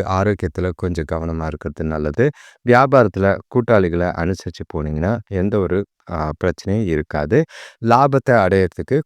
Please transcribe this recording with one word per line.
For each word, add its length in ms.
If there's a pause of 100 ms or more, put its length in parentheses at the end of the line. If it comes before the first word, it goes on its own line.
ஆரோக்கியத்துல 720
கொஞ்சம் 320
கவனமா 380
இருக்கிறது 380
நல்லது. 420 (400)
வியாபாரத்துல 680 (140)
கூட்டாளிகளை 640
அனுசரிச்சு 560
போனீங்கன்னா 440 (180)
எந்த 300
ஒரு, 180 (320)
ஆ, 80 (200)
பிரச்சனையும் 500
இருக்காது. 500 (440)
லாபத்தை 540
அடையறதுக்கு 720